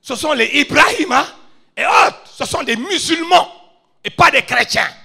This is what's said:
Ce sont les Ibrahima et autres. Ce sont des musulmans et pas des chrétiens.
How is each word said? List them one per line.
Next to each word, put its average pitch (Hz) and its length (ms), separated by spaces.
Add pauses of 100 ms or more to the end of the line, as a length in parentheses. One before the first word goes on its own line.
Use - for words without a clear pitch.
Ce - 140
sont 302 180
les 240 140
Ibrahima 294 800 (500)
et - 80
autres. 415 380 (100)
Ce - 120
sont 339 180
des 233 140
musulmans 330 760 (540)
et 202 60
pas 339 200
des 262 120
chrétiens. 226 460 (160)